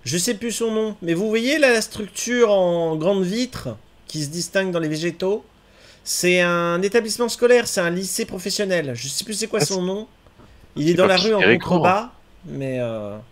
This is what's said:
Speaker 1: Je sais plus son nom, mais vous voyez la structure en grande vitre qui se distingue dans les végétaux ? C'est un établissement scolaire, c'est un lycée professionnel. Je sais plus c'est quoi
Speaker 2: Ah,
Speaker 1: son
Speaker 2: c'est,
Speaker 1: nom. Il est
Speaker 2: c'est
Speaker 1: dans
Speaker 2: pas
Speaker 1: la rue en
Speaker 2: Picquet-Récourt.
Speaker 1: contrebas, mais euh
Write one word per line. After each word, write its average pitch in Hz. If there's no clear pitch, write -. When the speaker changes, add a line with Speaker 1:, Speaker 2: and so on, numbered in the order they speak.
Speaker 1:
Je 143
sais 220
plus 220
son 226
nom, 220
mais 170
vous 208
voyez 240
la 247
structure 220
en 170
grande 190
vitre 202
qui 156
se 143
distingue 180
dans 170
les 160
végétaux ? 175
C'est 180
un 175
établissement 220
scolaire, 240
c'est -
un 170
lycée 190
professionnel. 185
Je 123
sais -
plus 220
c'est 208
quoi 220
Speaker 2:
Ah, -
Speaker 1:
son 185
Speaker 2:
c'est, -
Speaker 1:
nom. 202
Il 147
est 170
Speaker 2:
c'est 170
Speaker 1:
dans 180
Speaker 2:
pas -
Speaker 1:
la 185
rue 208
en 202
Speaker 2:
Picquet-Récourt. -
Speaker 1:
contrebas, 180
mais 135
euh 110